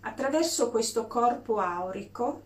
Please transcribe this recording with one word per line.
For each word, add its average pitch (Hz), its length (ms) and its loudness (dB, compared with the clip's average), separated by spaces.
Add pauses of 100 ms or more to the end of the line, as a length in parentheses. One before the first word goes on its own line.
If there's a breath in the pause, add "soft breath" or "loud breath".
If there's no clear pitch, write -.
Attraverso 277 680 0
questo 226 380 0
corpo 240 500 2
aurico 190 880 -4